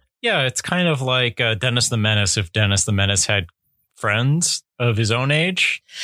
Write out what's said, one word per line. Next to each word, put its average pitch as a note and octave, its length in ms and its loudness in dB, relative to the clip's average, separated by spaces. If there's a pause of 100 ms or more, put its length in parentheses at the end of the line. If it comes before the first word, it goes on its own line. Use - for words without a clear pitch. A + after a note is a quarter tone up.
(220)
Yeah, G#3 220 0
it's B2+ 180 -4
kind F3+ 260 0
of D3 140 0
like, B2+ 400 -2
uh, A2+ 140 0
Dennis A#2+ 340 0
the A#2+ 80 -2
Menace G#2 400 2
if G2 160 -2
Dennis G2+ 320 2
the A2 60 -2
Menace G2 340 2
had G2 220 0 (480)
friends B2+ 680 -2 (140)
of A#2+ 180 0
his A2 160 0
own B2+ 200 0
age. F3 500 -2 (220)